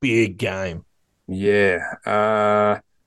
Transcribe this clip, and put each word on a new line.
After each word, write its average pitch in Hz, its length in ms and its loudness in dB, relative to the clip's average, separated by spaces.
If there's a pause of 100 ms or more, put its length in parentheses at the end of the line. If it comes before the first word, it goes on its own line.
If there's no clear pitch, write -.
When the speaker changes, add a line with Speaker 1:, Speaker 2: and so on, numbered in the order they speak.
Speaker 1:
Big 113 380 0
game. 95 460 -6 (420)
Speaker 2:
Yeah. 98 520 2 (280)
Uh, 104 720 2 (280)